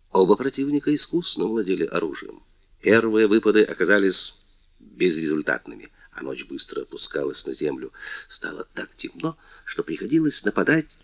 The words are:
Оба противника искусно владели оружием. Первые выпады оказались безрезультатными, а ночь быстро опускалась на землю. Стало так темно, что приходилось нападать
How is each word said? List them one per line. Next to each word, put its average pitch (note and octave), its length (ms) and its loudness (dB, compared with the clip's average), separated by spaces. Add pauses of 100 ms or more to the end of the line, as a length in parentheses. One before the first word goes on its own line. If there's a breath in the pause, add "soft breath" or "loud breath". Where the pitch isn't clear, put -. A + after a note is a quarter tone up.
(120)
Оба E3 240 6
противника C#3 580 -2
искусно - 520 -2
владели F#2+ 400 -2
оружием. C#2+ 580 -6 (380)
Первые A2 460 4
выпады G#2+ 360 6
оказались F#2+ 720 2 (460)
безрезультатными, D2+ 1120 -4 (200 soft breath)
а - 120 -14
ночь C2 220 -10
быстро C2+ 360 -10
опускалась C#2 640 -6
на C#2 80 -8
землю. C2 400 -6 (340 loud breath)
Стало - 460 -12
так - 220 -12
темно, D#3+ 420 -8 (260 soft breath)
что - 200 -8
приходилось C3+ 600 0
нападать G#2 600 2